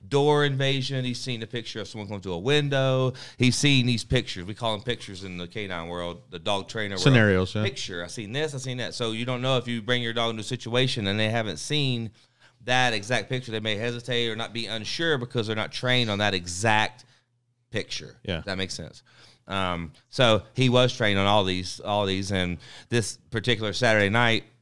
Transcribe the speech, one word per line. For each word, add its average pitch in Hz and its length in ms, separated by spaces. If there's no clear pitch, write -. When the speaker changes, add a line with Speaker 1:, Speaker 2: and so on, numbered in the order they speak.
Speaker 1:
door 147 380
invasion. 135 580
He's 120 160
seen 120 200
the 110 60
picture 117 360
of 98 60
someone 104 200
coming 101 140
through 92 120
a 85 40
window. 135 720
He's 123 200
seen 139 280
these 120 200
pictures. 98 420
We 104 80
call 113 180
them 101 120
pictures 101 400
in 92 120
the 87 120
canine 90 400
world, 87 420
the 90 80
dog 98 300
trainer 104 260
world. 92 80
Speaker 2:
Scenarios, 104 520
yeah. 107 80
Speaker 1:
Picture. 92 420
I've 87 80
seen 107 200
this, 147 220
I've 127 80
seen 127 160
that. 113 160
So 113 180
you 117 140
don't 123 160
know 131 160
if 117 100
you 117 140
bring 123 200
your 117 120
dog 117 160
into 110 100
a 101 40
situation 123 640
and 104 120
they 107 80
haven't 110 300
seen 127 520
that 123 300
exact 107 340
picture, 127 240
they 110 80
may 107 160
hesitate 120 540
or 110 60
not 110 180
be 113 120
unsure 127 520
because 120 280
they're 110 80
not 104 180
trained 123 380
on 101 80
that 104 160
exact 95 720
picture. - 540
Speaker 2:
Yeah. 85 220
Speaker 1:
That 95 120
makes 95 160
sense. - 280
Um, 90 440
so 113 340
he 127 140
was 123 280
trained 101 240
on 98 60
all 101 180
these, 92 340
all 104 260
these, 95 280
and 90 260
this 117 280
particular 110 420
Saturday 107 360
night 113 340